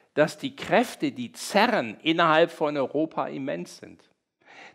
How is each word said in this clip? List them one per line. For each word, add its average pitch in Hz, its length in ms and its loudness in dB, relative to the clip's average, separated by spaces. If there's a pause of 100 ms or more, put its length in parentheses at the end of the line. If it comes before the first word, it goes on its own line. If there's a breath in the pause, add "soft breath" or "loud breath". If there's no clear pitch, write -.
(120)
dass - 240 2
die 131 180 -10
Kräfte, 175 580 0
die 120 200 -10
zerren, 196 680 0
innerhalb 165 500 4
von 147 260 -4
Europa 143 520 -2
immens 160 500 -8
sind. - 260 -20 (720 loud breath)